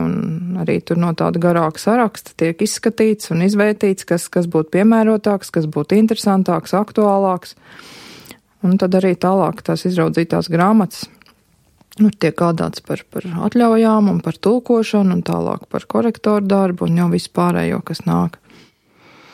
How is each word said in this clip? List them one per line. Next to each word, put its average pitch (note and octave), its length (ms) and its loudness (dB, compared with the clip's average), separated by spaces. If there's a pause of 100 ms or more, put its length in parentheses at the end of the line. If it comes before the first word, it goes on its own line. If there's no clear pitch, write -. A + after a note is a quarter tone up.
un F3 580 -4
arī E3+ 220 -2
tur E3+ 180 -2
no E3+ 140 0
tāda E3+ 280 -2
garāka E3+ 400 0
saraksta A3+ 540 -2
tiek E3 300 -2
izskatīts A3 640 -2
un E3 140 0
izvērtīts, G#3 640 0
kas, F3 180 -2
kas F3 220 -2
būtu D#3+ 240 -2
piemērotāks, G#3+ 800 2
kas D#3+ 160 0
būtu D3+ 300 0
interesantāks, F#3+ 760 0
aktuālāks. G3 800 0 (1080)
Un F#3 160 2
tad F#3 160 2
arī F#3 200 2
tālāk F3+ 460 0
tās E3 240 -4
izraudzītās E3+ 640 0
grāmatas, F#3 540 2 (960)
nu, G#3+ 100 6
tiek D#3+ 240 -2
gādāts E3+ 480 -2
par, - 300 -10
par - 160 -10 (180)
atļaujām A3 640 2
un F3 140 0
par - 160 -6
tulkošanu, G#3+ 800 2
un E3+ 60 -6
tālāk - 440 -4
par - 160 -8
korektoru G#3+ 640 0
darbu, F#3+ 400 0
un E3+ 160 2
jau F3 80 2
visu F3 240 -2
pārējo, F3 500 0
kas - 220 -10
nāk. F2 320 -2 (960)